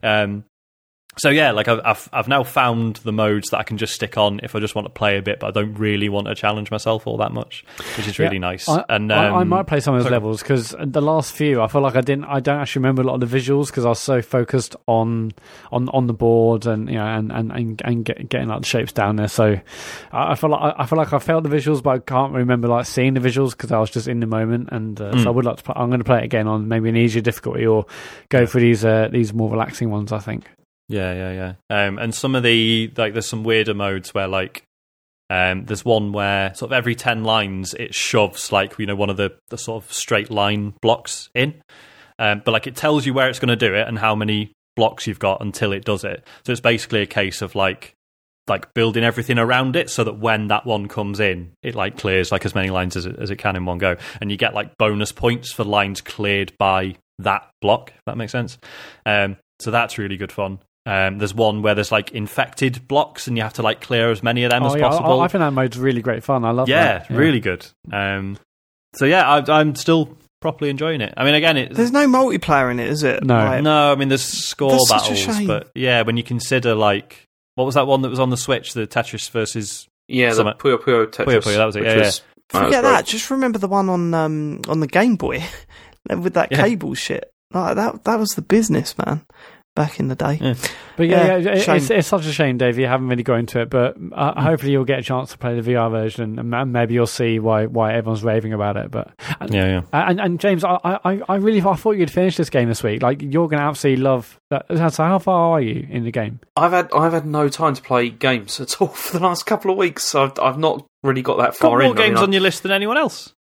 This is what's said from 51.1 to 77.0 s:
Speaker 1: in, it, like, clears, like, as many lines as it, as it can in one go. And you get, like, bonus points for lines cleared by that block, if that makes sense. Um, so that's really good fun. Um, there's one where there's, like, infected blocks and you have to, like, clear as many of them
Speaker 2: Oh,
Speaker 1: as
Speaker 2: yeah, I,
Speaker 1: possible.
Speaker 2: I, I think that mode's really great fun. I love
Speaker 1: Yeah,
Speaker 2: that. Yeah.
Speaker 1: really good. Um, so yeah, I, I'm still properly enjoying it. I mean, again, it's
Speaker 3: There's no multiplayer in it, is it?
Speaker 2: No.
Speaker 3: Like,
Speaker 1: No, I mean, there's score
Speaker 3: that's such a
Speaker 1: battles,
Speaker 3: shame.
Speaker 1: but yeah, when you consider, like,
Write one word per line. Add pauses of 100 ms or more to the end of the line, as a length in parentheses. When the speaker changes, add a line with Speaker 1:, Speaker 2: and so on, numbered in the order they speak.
Speaker 1:
in, (100)
it,
like,
clears,
like,
as
many
lines
as
it,
as
it
can
in
one
go. (240)
And
you
get,
like,
bonus
points
for
lines
cleared
by (240)
that (140)
block,
if
that
makes
sense. (480)
Um, (220)
so
that's
really
good
fun. (280)
Um,
there's
one
where
there's,
like,
infected
blocks
and
you
have
to,
like,
clear
as
many
of
them
Speaker 2:
Oh,
Speaker 1:
as
Speaker 2:
yeah,
I,
Speaker 1:
possible.
Speaker 2:
I,
I
think
that
mode's
really
great
fun.
I
love
Speaker 1:
Yeah,
Speaker 2:
that.
Yeah.
Speaker 1:
really
good. (240)
Um, (580)
so
yeah,
I,
I'm
still (240)
properly
enjoying
it.
I
mean,
again,
it's
Speaker 3:
There's
no
multiplayer
in
it,
is
it?
Speaker 2:
No.
Speaker 3:
Like,
Speaker 1:
No,
I
mean,
there's
score
Speaker 3:
that's
such
a
Speaker 1:
battles,
Speaker 3:
shame.
Speaker 1:
but
yeah,
when
you
consider,
like, (300)